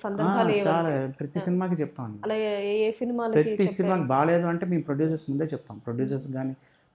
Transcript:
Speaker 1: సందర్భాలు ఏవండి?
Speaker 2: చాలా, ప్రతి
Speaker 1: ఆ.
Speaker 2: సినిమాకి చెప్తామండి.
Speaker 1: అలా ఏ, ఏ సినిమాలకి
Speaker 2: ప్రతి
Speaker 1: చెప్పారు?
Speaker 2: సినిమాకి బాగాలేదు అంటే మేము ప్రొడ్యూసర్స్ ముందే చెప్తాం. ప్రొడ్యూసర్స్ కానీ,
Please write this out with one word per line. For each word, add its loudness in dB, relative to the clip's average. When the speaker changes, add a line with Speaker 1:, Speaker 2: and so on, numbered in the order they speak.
Speaker 1:
సందర్భాలు 2
ఏవండి? 2
Speaker 2:
చాలా, 0
ప్రతి -6
Speaker 1:
ఆ. -4
Speaker 2:
సినిమాకి 0
చెప్తామండి. -6
Speaker 1:
అలా -2
ఏ, 0
ఏ 0
సినిమాలకి -2
Speaker 2:
ప్రతి 4
Speaker 1:
చెప్పారు? 2
Speaker 2:
సినిమాకి 2
బాగాలేదు 4
అంటే 0
మేము 0
ప్రొడ్యూసర్స్ -2
ముందే 0
చెప్తాం. -8
ప్రొడ్యూసర్స్ -4
కానీ, -4